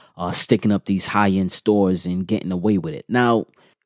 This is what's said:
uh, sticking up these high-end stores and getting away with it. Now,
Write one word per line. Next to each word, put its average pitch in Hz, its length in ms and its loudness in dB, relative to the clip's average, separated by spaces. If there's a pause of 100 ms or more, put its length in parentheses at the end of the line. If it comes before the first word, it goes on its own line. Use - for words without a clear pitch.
(160)
uh, 87 160 -6
sticking 104 400 2
up 98 140 -2
these 95 200 -2
high-end 98 460 0
stores 95 540 2
and 90 200 -4
getting 104 240 -4
away 95 280 0
with 78 160 -6
it. - 140 -14
Now, 117 380 2 (380)